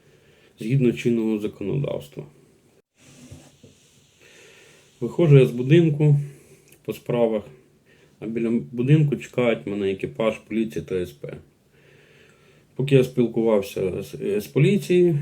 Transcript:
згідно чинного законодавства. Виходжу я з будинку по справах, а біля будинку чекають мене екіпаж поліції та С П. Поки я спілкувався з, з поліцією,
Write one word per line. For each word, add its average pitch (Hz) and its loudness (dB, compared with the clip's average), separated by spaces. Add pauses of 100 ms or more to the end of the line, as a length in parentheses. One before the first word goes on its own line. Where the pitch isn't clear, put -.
(600)
згідно 120 0
чинного 110 -2
законодавства. 98 -8 (2750)
Виходжу 143 4
я 127 8
з 113 -2
будинку 147 2 (680)
по 113 -8
справах, 110 -2 (760)
а 107 -10
біля 113 -4 (220)
будинку 143 2
чекають 117 -2
мене 101 -4
екіпаж 107 -4
поліції 110 -6
та 95 -6
С 90 -6
П. - -16 (1400)
Поки 143 -2
я 131 6
спілкувався 107 -2
з, 104 -6
з 107 -12
поліцією, 175 2